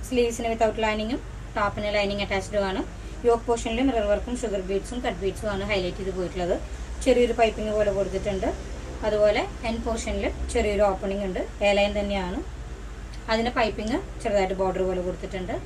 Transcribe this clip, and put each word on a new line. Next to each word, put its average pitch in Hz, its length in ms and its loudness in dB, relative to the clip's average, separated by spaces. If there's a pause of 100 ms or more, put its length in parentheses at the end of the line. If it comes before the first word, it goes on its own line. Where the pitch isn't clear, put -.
സ്ലീവ്സിന് 233 460 0
without 220 320 2
ലൈനിങ്ങും 214 360 0 (340)
ടോപ്പിന് 208 400 0
ലൈനിങ് 202 300 2
അറ്റാച്ച്ഡും 196 460 0
ആണ്. 208 100 -2 (480)
യോക്ക് 233 180 4
പോർഷനിൽ 233 420 0
മിറർ 226 220 2
വർക്കും 208 300 0
ഷുഗർ 202 300 -2
ബീഡ്സും 196 340 -2
കട്ട് 202 180 -2
ബീഡ്സും 196 320 -2
ആണ് 196 160 -2
ഹൈലൈറ്റ് 180 320 0
ചെയ്ത് 185 160 -4
പോയിട്ടുള്ളത്. 175 360 0 (500)
ചെറിയൊരു 240 360 6
പൈപ്പിംഗ് 214 380 2
പോലെ 208 200 4
കൊടുത്തിട്ടുണ്ട്. 190 500 0 (580)
അതുപോലെ 208 360 6 (260)
എൻഡ് 226 180 -2
പോർഷനിൽ 220 400 -2 (260)
ചെറിയൊരു 214 380 4
ഓപ്പണിംഗ് 196 380 -2
ഉണ്ട്. 202 140 -2 (220)
എയർലൈൻ 202 360 4
തന്നെയാണ്. 196 380 -2 (920)
അതിന് 226 260 2
പൈപ്പിംഗ് 220 400 0 (240)
ചെറുതായിട്ട് 196 400 2
ബോർഡർ 185 280 2
പോലെ 180 180 0
കൊടുത്തിട്ടുണ്ട്. 190 580 -6